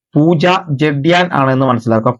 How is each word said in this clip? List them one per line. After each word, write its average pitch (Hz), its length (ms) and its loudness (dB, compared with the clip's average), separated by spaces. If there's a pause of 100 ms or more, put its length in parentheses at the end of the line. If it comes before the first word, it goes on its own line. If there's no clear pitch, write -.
(160)
പൂജ 160 300 2 (380)
ജഡ്യാൻ 160 460 0 (120)
ആണെന്ന് 135 240 0
മനസ്സിലാക്കുക, 117 540 0